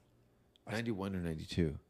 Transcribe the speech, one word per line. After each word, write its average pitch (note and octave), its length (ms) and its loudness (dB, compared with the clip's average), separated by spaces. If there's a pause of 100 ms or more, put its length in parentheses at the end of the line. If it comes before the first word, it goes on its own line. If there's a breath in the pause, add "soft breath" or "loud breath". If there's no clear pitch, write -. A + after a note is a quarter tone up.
(720)
Ninety-one G2+ 460 -2
or F2+ 40 0
ninety-two. E2 560 2 (140)